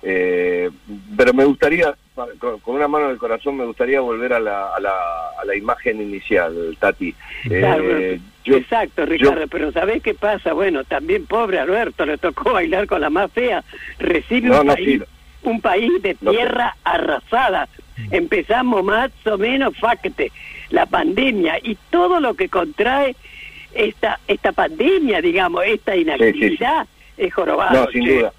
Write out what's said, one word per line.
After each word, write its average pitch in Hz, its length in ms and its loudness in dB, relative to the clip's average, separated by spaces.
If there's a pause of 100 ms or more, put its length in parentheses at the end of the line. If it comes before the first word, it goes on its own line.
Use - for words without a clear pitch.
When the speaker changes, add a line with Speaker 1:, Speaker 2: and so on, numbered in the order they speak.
Speaker 1:
eh, 90 680 0 (480)
pero 123 160 6
me 135 120 6
gustaría, 147 500 2 (440)
con, 117 200 -6
con 120 160 -6
una 147 120 0
mano 147 180 0
en 135 60 -2
el 123 60 -6
corazón, 120 400 -4
me 131 80 -4
gustaría 123 360 0
volver 120 320 -2
a 117 60 2
la, 101 360 -4
a 95 40 0
la, 98 140 -2 (480)
a 98 40 -8
la 101 100 -4
imagen 110 460 -2
inicial, 87 800 -2
Tati. 95 340 -2 (300)
Speaker 2:
Claro, 110 540 2
Speaker 1:
Eh, 92 220 -2 (240)
yo, 131 140 4
Speaker 2:
exacto, 185 480 -2
Speaker 1:
yo 156 60 -2
Speaker 2:
Ricardo, 165 360 2
pero 156 240 -4
¿sabés 190 320 -2
qué 214 100 -2
pasa? 202 400 -2
Bueno, 160 300 0
también 160 420 -2
pobre 190 340 0
Alberto, 180 460 -2
le 147 120 -2
tocó 170 360 -2
bailar 185 340 0
con 175 140 -2
la 147 80 0
más 180 220 0
fea. 226 320 -2 (360)
Recibe 226 500 0
Speaker 1:
No, 269 120 6
Speaker 2:
un 143 60 4
Speaker 1:
no, 143 80 6
Speaker 2:
país, - 260 0
Speaker 1:
sí. - 480 -10
Speaker 2:
un 226 120 -2
país 214 300 2 (120)
de 196 180 -2
Speaker 1:
Lo 196 100 2
sé. 214 60 4
Speaker 2:
tierra 240 460 -2
arrasada. 175 840 0 (440)
Empezamos 202 720 0
más 220 260 0 (160)
o 214 120 0
menos, 247 400 0
fácate, 214 540 -2 (380)
la 170 160 2
pandemia 190 760 0
y 220 120 -4 (140)
todo 349 300 4
lo 254 160 0
que 185 140 -2
contrae 240 680 0 (580)
esta, 214 540 -2
esta 202 240 0
pandemia, 208 720 2
digamos, 175 440 2
esta 214 280 -2
Speaker 1:
Sí, 185 60 2
sí, 170 60 2
sí. 156 60 0
Speaker 2:
inactividad, 208 760 2 (300)
es 180 160 -2
jorobado, 143 520 2
Speaker 1:
No, - 60 -4
sin 123 140 0
Speaker 2:
che. 131 140 4
Speaker 1:
duda. 113 200 0